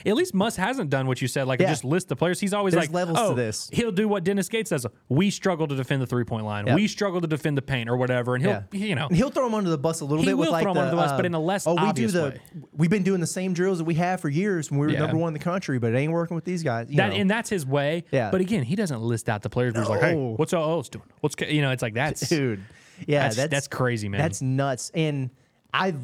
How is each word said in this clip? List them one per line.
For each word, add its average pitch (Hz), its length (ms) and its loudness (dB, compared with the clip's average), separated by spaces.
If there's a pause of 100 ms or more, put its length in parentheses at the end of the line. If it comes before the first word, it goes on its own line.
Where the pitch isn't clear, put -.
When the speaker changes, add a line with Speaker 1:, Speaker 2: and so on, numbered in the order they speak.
Speaker 1:
At 202 100 2
least 359 200 0
Muss 214 220 0
hasn't 196 340 -2
done 135 160 0
what 127 140 0
you 131 80 -2
said, 135 180 -2
like, 131 140 0
Speaker 2:
Yeah. 185 80 4
Speaker 1:
just 147 160 -2
list 156 240 0
the 143 60 -2
players. 170 260 0
He's 202 120 0
always 202 200 2
Speaker 2:
There's 165 140 2
Speaker 1:
like, 156 60 -6
Speaker 2:
levels 175 240 0
to 240 60 2
Speaker 1:
"Oh, 185 100 2
Speaker 2:
this. 117 400 -2
Speaker 1:
he'll 226 180 0
do 208 160 2
what 202 180 0
Dennis 196 240 0
Gates 226 200 -4
does. 135 160 -2 (240)
We 180 220 4
struggle 170 360 0
to 139 80 -2
defend 135 260 0
the 123 60 -2
three-point 117 380 -2
line. 104 220 -4
Speaker 2:
Yep. 151 80 4
Speaker 1:
We 202 120 4
struggle 190 340 -2
to 170 60 -2
defend 151 300 0
the 135 60 0
paint," 120 260 -2
or 123 80 2
whatever. 127 380 0
And 127 80 0
he'll, 107 200 0 (100)
Speaker 2:
Yeah. 202 120 -4
Speaker 1:
you 202 100 -2
know. 143 120 -4
Speaker 2:
And 175 80 2
he'll 254 160 4
throw 269 160 0
him 220 80 0
under 202 160 0
the 160 60 0
bus 160 240 -2
a 147 40 -6
little 147 180 0
Speaker 1:
He - 80 4
Speaker 2:
bit - 60 2
Speaker 1:
will 285 100 2
Speaker 2:
with, - 40 2
like, 165 120 2
Speaker 1:
throw 196 80 2
him 180 40 0
Speaker 2:
the, 147 60 2
Speaker 1:
under 135 100 0
the 170 100 2
bus, 143 100 4
Speaker 2:
uh, 139 60 0
Speaker 1:
but 151 80 2
in 175 80 0
a 165 60 0
less 180 260 0
Speaker 2:
"Oh, 165 80 2
we 165 60 2
do 156 60 4
Speaker 1:
obvious 214 280 2
Speaker 2:
the, 170 100 2
Speaker 1:
way. 139 160 -4 (360)
Speaker 2:
we've 160 160 4
been 202 120 4
doing 190 180 2
the 156 60 -2
same 185 260 -4
drills 180 260 0
that 160 60 -2
we 165 100 0
have 175 240 0
for - 100 -2
years 175 400 0
when 143 100 0
we 147 80 2
were 156 60 2
Speaker 1:
Yeah. - 60 0
Speaker 2:
number 156 180 0
one 165 120 0
in 156 40 -6
the 147 100 -6
country, 175 360 0
but 113 140 2
it 123 40 4
ain't 151 140 2
working 170 240 -2
with 160 100 -6
these 180 180 -4
guys." 117 260 -2
You 147 80 2
Speaker 1:
That, 196 140 4
Speaker 2:
know. - 40 -2
Speaker 1:
and 196 160 2
that's 226 180 -2
his 175 160 -2
way. 143 460 0
Speaker 2:
Yeah. 120 180 0
Speaker 1:
But 185 120 2
again, 180 220 0
he 123 120 -2
doesn't 165 260 -2
list 117 280 -2
out 107 140 -2
the 104 80 -4
players 123 240 0
where 113 80 0
he's 101 60 -2
like, 101 120 2
"Hey, 165 140 2
Speaker 2:
No. 131 200 -2
Speaker 1:
what's 156 160 0
El 165 120 0
Ellis 156 260 -2
doing? - 160 -14 (160)
What's - 140 0
Ca-," 180 180 -4
you 151 80 4
know, 139 100 2
it's 131 120 -2
like, 113 100 -4
that's 139 280 -2
Speaker 2:
<laughs> 127 80 -2
Dude. 131 300 0 (480)
Yeah, 143 160 2
Speaker 1:
that's, 113 120 0
Speaker 2:
that's, 139 160 0
Speaker 1:
that's 139 160 -2
crazy, 120 420 -2
man. 101 100 -2
Speaker 2:
that's 170 220 0
nuts. 131 540 -2
And 147 340 -2 (440)
I 180 200 0 (100)